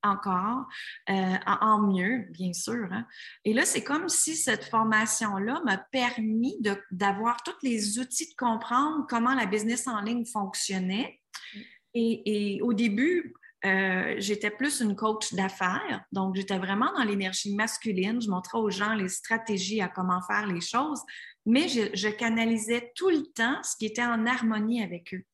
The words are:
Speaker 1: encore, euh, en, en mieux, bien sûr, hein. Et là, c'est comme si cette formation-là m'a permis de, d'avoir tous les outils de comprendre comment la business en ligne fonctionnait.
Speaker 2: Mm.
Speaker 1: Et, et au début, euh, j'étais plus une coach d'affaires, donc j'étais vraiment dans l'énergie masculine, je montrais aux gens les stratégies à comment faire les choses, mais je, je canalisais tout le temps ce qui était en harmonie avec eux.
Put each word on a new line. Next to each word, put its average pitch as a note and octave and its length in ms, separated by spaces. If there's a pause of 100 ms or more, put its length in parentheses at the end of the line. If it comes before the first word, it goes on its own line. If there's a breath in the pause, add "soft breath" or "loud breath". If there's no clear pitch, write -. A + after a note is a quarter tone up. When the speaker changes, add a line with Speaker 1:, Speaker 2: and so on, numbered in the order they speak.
Speaker 1:
encore, G3+ 640 (420 loud breath)
euh, F#3+ 280 (100)
en, G3+ 140
en G#3+ 200
mieux, G3 500
bien F3 220
sûr, A3 400
hein. A3+ 140 (380 loud breath)
Et G#3+ 80
là, C4 120
c'est - 180
comme D#4+ 260
si D#4+ 280
cette A3 280
formation-là A3 1000
m'a G3 140
permis A#3+ 840
de, G3+ 160 (140)
d'avoir G3+ 520
tous F4+ 200
les G#3+ 360
outils B3+ 300
de - 80
comprendre B3+ 720
comment B3 260
la A#3+ 120
business G#3+ 400
en A3+ 160
ligne A#3 240
fonctionnait. F#3+ 960 (340 loud breath)
Speaker 2:
Mm. G#3 40 (360 loud breath)
Speaker 1:
Et, G#3 640
et - 60
au A#3+ 120
début, A#3+ 600 (300 loud breath)
euh, F#3+ 540
j'étais G#3 320
plus C#4 300
une G#3 140
coach A3 400
d'affaires, F#3+ 760
donc F#3+ 240
j'étais F#3+ 220
vraiment G3 380
dans C#4+ 60
l'énergie G3+ 540
masculine, G#3+ 680
je G#3+ 80
montrais F#3 280
aux G#3+ 120
gens G#3 240
les G3 140
stratégies G#3+ 720
à F3+ 80
comment F3+ 340
faire G#3 240
les F3 140
choses, C4 420 (420 loud breath)
mais B3+ 220
je, A#3 260
je G3+ 160
canalisais A3+ 840
tout F#4 160
le D#4 220
temps A#3 320
ce - 120
qui A3 100
était A3 180
en A3+ 220
harmonie A3+ 540
avec F3 320
eux. F#3 220